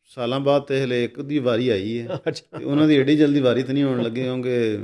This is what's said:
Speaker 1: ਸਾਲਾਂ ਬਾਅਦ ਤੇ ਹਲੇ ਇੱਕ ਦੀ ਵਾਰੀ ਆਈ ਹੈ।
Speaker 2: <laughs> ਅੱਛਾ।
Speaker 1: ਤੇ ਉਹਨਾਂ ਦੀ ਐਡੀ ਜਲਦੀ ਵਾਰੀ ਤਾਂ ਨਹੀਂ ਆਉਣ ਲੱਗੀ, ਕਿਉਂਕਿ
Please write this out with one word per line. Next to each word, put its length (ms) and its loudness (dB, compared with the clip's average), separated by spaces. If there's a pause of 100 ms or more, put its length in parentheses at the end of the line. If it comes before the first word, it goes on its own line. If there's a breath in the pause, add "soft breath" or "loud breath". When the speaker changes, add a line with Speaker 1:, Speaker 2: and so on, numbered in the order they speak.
Speaker 1:
ਸਾਲਾਂ 360 -4
ਬਾਅਦ 220 2
ਤੇ 220 -2
ਹਲੇ 200 -2
ਇੱਕ 160 -8
ਦੀ 180 -4
ਵਾਰੀ 300 0
ਆਈ 320 -2
ਹੈ। 80 -10
Speaker 2:
<laughs> 200 -8
ਅੱਛਾ। 300 -8
Speaker 1:
ਤੇ 60 -10
ਉਹਨਾਂ 240 2
ਦੀ 80 6
ਐਡੀ 200 4
ਜਲਦੀ 240 4
ਵਾਰੀ 220 2
ਤਾਂ 120 -6
ਨਹੀਂ 100 0
ਆਉਣ 180 0
ਲੱਗੀ, 200 -4
ਕਿਉਂਕਿ 600 -2